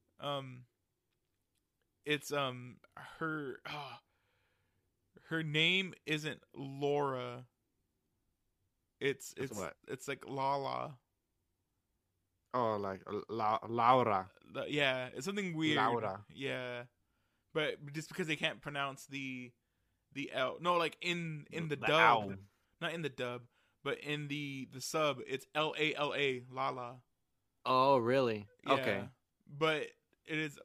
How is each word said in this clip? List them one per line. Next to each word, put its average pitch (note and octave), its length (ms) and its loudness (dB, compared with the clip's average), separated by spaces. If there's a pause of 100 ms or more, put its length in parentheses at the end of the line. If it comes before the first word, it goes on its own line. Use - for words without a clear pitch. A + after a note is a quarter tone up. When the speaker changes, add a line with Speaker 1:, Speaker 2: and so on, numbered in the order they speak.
(180)
Speaker 1:
um, C3 440 -6 (1400)
it's, D3 280 -2
um, B2+ 460 -4 (420)
her, D#3 440 -6
uh, C#3+ 340 -10 (1300)
her D#3+ 160 -2
name E3+ 500 2 (120)
isn't D3+ 340 -4 (120)
Laura. C#3 920 -2 (1600)
It's, C3+ 360 -4
Speaker 2:
It's C3+ 160 -6
Speaker 1:
it's, G#2 80 -6
Speaker 2:
what? F2 140 -6 (140)
Speaker 1:
it's, - 200 -10
like, C3+ 200 -8
Lala. C3+ 640 -2 (1600)
Speaker 2:
Oh, A2+ 220 2
like, G2 240 -4 (280)
La-, G#2+ 300 2 (100)
Laura. A2+ 600 6 (240)
Speaker 1:
The, A#2 160 -6
yeah, C3 460 0
it's C3 100 -8
something G3 320 -4
weird. D#3 200 2
Speaker 2:
Laura. A2 480 0 (100)
Speaker 1:
Yeah. B2+ 480 -6 (720)
But D3 380 -2
just D#3 160 -6
because F#3 180 -4
they D#3 100 0
can't C#3+ 240 -2
pronounce C#3 460 -4
the, C3 460 -8 (640)
the C#3 180 -6
L. B2+ 280 0
No, F3 140 2
like, E3 260 2
in, E3+ 500 -2
in D#3+ 180 -4
the D3 80 -2
Speaker 2:
The - 100 -4
Speaker 1:
dub. - 40 4 (340)
Speaker 2:
ow. G2 80 -4 (480)
Speaker 1:
Not E3 120 -2
in E3 100 -4
the D3 60 -2
dub, B2 340 -6 (420)
but C#3+ 160 -2
in D3 280 -4
the, C#3 440 -6
the B2+ 80 -10
sub, D3+ 480 0
it's C3+ 260 -4
L D3+ 240 2
A D#3 160 2
L C#3+ 220 0
A, C3 340 2
Lala. C3 460 -4 (680)
Speaker 2:
Oh, C3 340 8
really? A#2 500 4 (180)
Speaker 1:
Yeah. C3 80 6
Speaker 2:
Okay. A2+ 260 2 (560)
Speaker 1:
But D3+ 300 2 (400)
it D#3+ 120 -4
is, D#3 260 -4